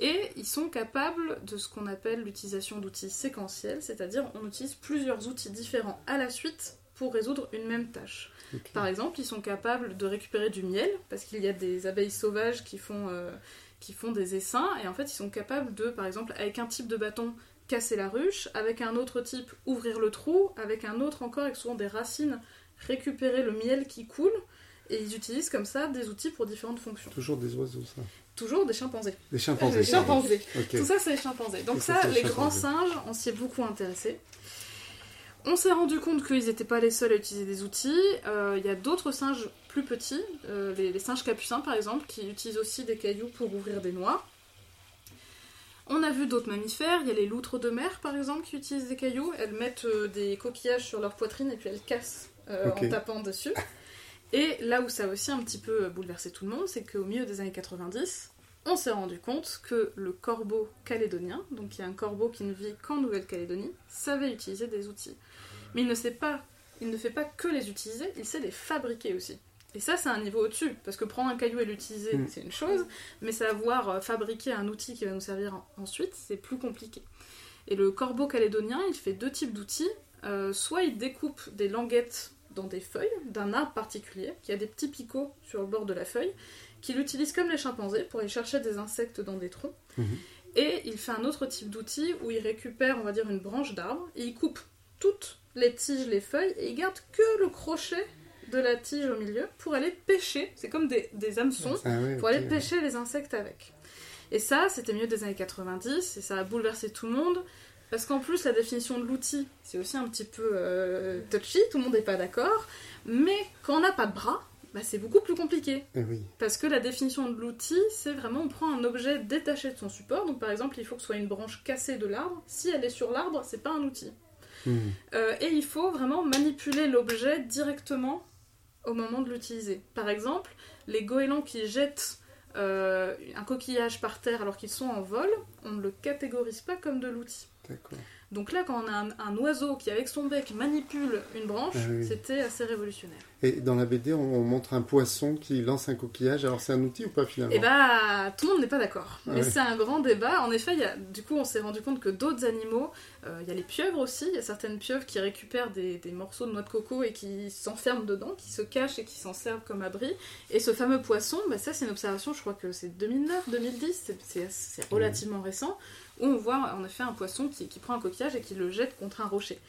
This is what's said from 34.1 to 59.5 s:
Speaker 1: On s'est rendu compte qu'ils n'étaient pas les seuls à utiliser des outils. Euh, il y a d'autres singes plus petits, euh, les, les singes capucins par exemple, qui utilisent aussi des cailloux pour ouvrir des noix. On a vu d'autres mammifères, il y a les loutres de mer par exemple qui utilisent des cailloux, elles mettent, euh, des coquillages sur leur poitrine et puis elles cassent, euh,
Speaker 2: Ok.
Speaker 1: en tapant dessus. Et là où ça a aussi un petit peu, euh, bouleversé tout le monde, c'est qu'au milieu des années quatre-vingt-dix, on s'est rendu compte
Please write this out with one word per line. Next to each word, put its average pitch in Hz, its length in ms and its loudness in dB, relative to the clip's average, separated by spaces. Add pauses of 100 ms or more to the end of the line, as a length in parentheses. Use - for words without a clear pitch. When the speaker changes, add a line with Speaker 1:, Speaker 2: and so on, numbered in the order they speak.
Speaker 1:
On 349 120 4
s'est 359 160 8
rendu 320 260 6
compte 311 260 2
qu'ils 254 220 4
n'étaient 226 180 0
pas 240 140 4
les 226 120 8
seuls 226 220 4
à 208 40 8
utiliser 202 300 -2
des 196 180 -2
outils. 269 360 2 (260)
Euh, 202 320 2
il 196 80 0
y - 20 2
a 196 60 2
d'autres 277 360 0
singes 262 380 0 (200)
plus 277 160 0
petits, 269 380 -2 (260)
euh, 196 260 -2
les, 190 180 2
les 190 60 0
singes 254 260 -4
capucins 240 360 0
par 285 140 -2
exemple, 214 320 0
qui 202 220 -8
utilisent 214 300 -6
aussi 220 260 -2
des 220 120 0
cailloux 214 320 -2
pour 220 260 -4
ouvrir 196 260 -4
des 180 120 -2
noix. 196 320 2 (1600)
On 311 160 4
a 302 80 4
vu 269 160 2
d'autres 233 220 2
mammifères, 220 540 2
il 262 60 -2
y 226 40 4
a - 20 2
les 202 120 4
loutres 240 340 -2
de 240 100 0
mer 277 300 -2
par 285 160 -4
exemple 285 280 -2
qui - 120 -8
utilisent 277 320 -4
des 254 80 -4
cailloux, 262 420 0
elles 214 140 -2
mettent, 240 320 -4
euh, 214 240 2
des 196 280 -2
coquillages 247 480 0
sur 214 160 -4
leur 208 140 -2
poitrine 262 380 -2
et 220 40 -4
puis 214 120 -6
elles 208 120 -6
cassent, - 480 -4 (220)
euh, 196 200 2
Speaker 2:
Ok. - 120 0
Speaker 1:
en 117 60 4
tapant 214 320 -2
dessus. 202 340 -4 (800)
Et 294 280 4
là 240 220 4
où 240 60 -2
ça 214 160 -2
a 196 40 2
aussi 202 220 -2
un 269 80 0
petit 226 200 -4
peu, 220 260 2
euh, 180 40 0
bouleversé 175 420 -8
tout - 140 -10
le 202 60 -2
monde, 330 160 -2
c'est 233 160 -4
qu'au 202 220 -4
milieu 226 220 -2
des 196 140 -6
années 190 120 -4
quatre-vingt-dix, 185 800 -6 (340)
on 339 120 4
s'est 262 140 2
rendu 185 300 -2
compte 285 420 -4